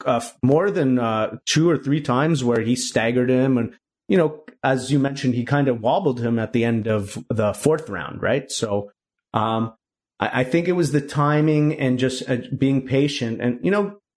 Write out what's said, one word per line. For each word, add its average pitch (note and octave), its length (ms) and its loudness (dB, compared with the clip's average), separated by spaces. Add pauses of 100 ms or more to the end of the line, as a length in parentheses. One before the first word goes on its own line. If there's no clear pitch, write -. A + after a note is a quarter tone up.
uh, B2 120 2
f-, - 260 -8
more D#3 260 4
than, C#3 300 2
uh, A2+ 460 -2
two D#3+ 240 2
or D#3 80 2
three D3 240 -2
times C#3+ 420 0
where A#2+ 160 2
he A2+ 160 0
staggered B2 540 0
him. B2+ 280 2
And, A2+ 160 -2 (360)
you G3 80 4
know, D#3 260 0 (180)
as C3 300 0
you C#3+ 80 4
mentioned, C#3 360 0
he A#2 100 -2
kind C#3+ 240 2
of A#2+ 100 0
wobbled C3 400 0
him A#2 180 0
at A2 140 -2
the A#2 140 2
end A2+ 220 0
of G#2 300 -2 (120)
the G#2+ 240 0
fourth D#3 340 0
round, E2 340 -10
right? C3+ 300 -2
So, G2+ 400 -4 (420)
um, A2+ 400 -2 (460)
I, A2 220 -2
I - 20 0
think E3+ 240 0
it F3+ 60 2
was E3+ 180 0
the D3 80 2
timing D3+ 800 2
and B2+ 180 2
just, B2+ 320 -2
uh, B2 100 -2 (180)
being C3+ 280 2
patient. C3+ 540 0
And, B2 240 -2
you F3 80 0
know, G3+ 260 -2 (200)